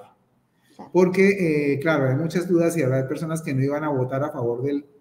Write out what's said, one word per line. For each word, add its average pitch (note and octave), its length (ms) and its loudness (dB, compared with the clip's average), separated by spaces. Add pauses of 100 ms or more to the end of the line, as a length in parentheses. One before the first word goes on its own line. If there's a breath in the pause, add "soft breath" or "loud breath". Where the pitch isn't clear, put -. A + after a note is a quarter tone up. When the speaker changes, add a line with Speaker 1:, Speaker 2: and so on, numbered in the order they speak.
(760 loud breath)
Speaker 1:
Claro. - 180 -20
Speaker 2:
Porque, F3+ 840 2
eh, C3 40 0
claro, D3 300 2
hay C3 80 2
muchas E3 320 -2
dudas E3+ 280 2
y D#3 60 2
había C3 240 0
personas D#3+ 360 -6
que C#3+ 120 -6
no C3 80 0
iban D3 220 -2
a D#3 40 -2
votar C3+ 360 -2
a D3 60 -4
favor A#2+ 320 -4
del C#3+ 220 -2 (160)